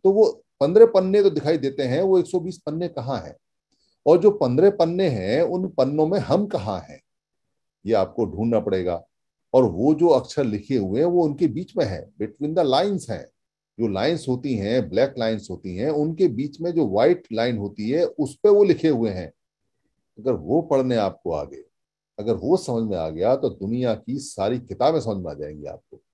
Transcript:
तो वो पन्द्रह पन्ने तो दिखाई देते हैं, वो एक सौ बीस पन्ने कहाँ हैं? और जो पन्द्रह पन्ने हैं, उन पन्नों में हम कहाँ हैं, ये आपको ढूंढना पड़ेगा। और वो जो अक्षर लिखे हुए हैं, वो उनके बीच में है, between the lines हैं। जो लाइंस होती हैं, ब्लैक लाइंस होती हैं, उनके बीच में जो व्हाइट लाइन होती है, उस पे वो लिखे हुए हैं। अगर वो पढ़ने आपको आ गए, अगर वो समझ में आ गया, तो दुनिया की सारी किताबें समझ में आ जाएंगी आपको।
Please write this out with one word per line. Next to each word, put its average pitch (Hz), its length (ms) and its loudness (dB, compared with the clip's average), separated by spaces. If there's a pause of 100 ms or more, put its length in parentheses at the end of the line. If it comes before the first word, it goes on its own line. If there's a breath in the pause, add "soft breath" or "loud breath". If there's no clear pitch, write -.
तो 190 80 6
वो 202 320 2 (160)
पन्द्रह 180 260 8
पन्ने 196 380 2
तो 196 60 6
दिखाई 156 280 0
देते 135 260 -4
हैं, 131 180 0
वो 190 180 4
एक 175 60 0
सौ 180 140 -4
बीस 170 180 -8
पन्ने 165 300 -6
कहाँ 127 340 -8
हैं? - 160 -16 (680)
और 160 120 8
जो 190 140 6
पन्द्रह 156 380 4
पन्ने 185 380 2
हैं, 113 340 0
उन 180 260 -2
पन्नों 147 400 0
में 185 120 0
हम 180 260 0
कहाँ 101 340 -6
हैं, - 220 -18 (840)
ये 107 80 0
आपको 110 320 0
ढूंढना 107 340 0
पड़ेगा। 90 460 -2 (480)
और 127 100 6
वो 110 300 0
जो 160 140 2
अक्षर 139 360 2
लिखे 117 320 -4
हुए 101 240 -2
हैं, 165 80 2
वो 175 160 2
उनके 156 240 0
बीच - 300 -6
में 160 80 0
है, 90 260 -8 (100)
between 147 340 -8
the 170 100 2
lines 165 440 0
हैं। 90 160 -8 (540)
जो 113 80 0
लाइंस 120 420 -2
होती 127 260 -4
हैं, 104 340 -2
ब्लैक 123 300 0
लाइंस 113 320 -4
होती 90 240 -12
हैं, 117 140 -4
उनके 160 380 0
बीच 143 340 -6
में 170 100 -4
जो 160 160 0
व्हाइट 117 360 2 (100)
लाइन 117 240 -2
होती 101 320 -6
है, 160 160 0
उस - 380 -8
पे 208 60 6
वो 202 140 6
लिखे 170 260 2
हुए 113 200 0
हैं। 90 240 -10 (880)
अगर 123 120 -2
वो 104 300 -2
पढ़ने 135 340 0
आपको 95 360 -2
आ 76 120 -4
गए, 69 200 -16 (560)
अगर 107 140 -2
वो 107 240 0
समझ 113 320 -4
में 95 80 -4
आ 80 120 -4
गया, 92 260 0
तो 135 140 -4
दुनिया 117 460 -4
की 131 240 -10
सारी 110 400 -4
किताबें 127 420 -2
समझ 110 160 -6
में 85 140 -10
आ - 20 -12
जाएंगी 73 320 -14
आपको। - 360 -18 (120)